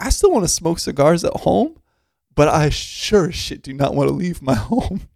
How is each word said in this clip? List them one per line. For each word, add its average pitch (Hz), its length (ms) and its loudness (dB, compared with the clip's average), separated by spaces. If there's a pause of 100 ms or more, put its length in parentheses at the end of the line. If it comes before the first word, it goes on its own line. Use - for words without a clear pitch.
I 247 60 -4
still 392 220 4
wanna 202 160 2
smoke 165 320 -2
cigars 151 440 2
at - 100 0
home, 294 420 0 (580)
but 147 140 4
I 151 220 4
sure - 580 0
as 175 60 -8
shit - 280 -10
do 135 120 -12
not 135 200 -2
wanna 139 180 2
leave 175 280 -4
my 135 140 -2
<laughs> - 160 -4
home. 226 320 -2 (140)